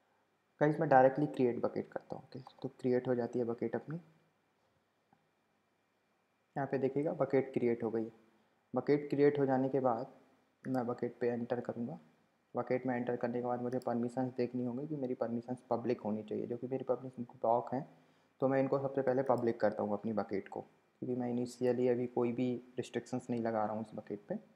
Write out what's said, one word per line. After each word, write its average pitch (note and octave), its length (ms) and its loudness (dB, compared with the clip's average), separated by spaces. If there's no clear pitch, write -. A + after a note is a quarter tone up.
Guys, D3+ 200 4
मैं D#3+ 80 2
directly C3+ 400 8
create B2 340 2
bucket G#2+ 260 -2
करता - 280 -10
हूँ, - 80 -12
ओके? - 160 -16
तो C3 80 -4
create B2 380 0
हो B2+ 60 2
जाती A#2+ 240 -2
है A#2+ 60 0
bucket A#2 320 -4
अपनी। C#3+ 200 -8
यहाँ C#3 100 -2
पे C3+ 120 0
देखिएगा, C#3 360 0
bucket C3+ 400 2
create A#2 300 2
हो A2 60 -2
गई A2+ 140 0
है। A2+ 80 -8
Bucket C#3+ 360 2
create C#3+ 280 6
हो C#3 80 2
जाने C3 220 2
के C3+ 120 0
बाद B2+ 320 0
मैं C3 220 -2
bucket A#2+ 340 -4
पे A#2+ 80 2
enter A#2+ 340 -2
करूँगा। A#2+ 360 -6
Bucket B2+ 320 0
में B2+ 80 0
enter B2 220 -2
करने A#2+ 240 -2
के A#2+ 60 -2
बाद B2 160 -2
मुझे B2 180 -2
permissions B2 540 -2
देखनी B2 300 -2
होंगी B2 220 -4
कि D#3 100 -6
मेरी B2+ 200 -4
permissions A#2 540 -4
public A#2 300 0
होनी G#2+ 220 -2
चाहिए, G#2+ 240 -4
जो A#2 100 -6
कि B2+ 100 -8
मेरी C3 180 -4
परमिशन B2+ 480 -4
block A#2 420 0
हैं। C3+ 120 -2
तो C3+ 80 4
मैं C3+ 120 4
इनको C3+ 180 2
सबसे C3+ 240 -2
पहले C3 220 2
public A#2+ 360 2
करता G#2 220 2
हूँ G#2 100 -2
अपनी A2 220 -2
बकेट G2+ 340 -4
को, - 120 -10
क्योंकि - 600 -8
मैं B2 100 -4
इनिशियली B2 580 0
अभी B2 200 2
कोई A#2+ 260 2
भी B2+ 180 0
restrictions A#2+ 520 -4
नहीं A#2+ 120 0
लगा A2+ 220 0
रहा G#2+ 100 -2
हूँ A2 100 -4
इस - 120 -12
bucket G#2 320 -8
पे। G#3 100 -4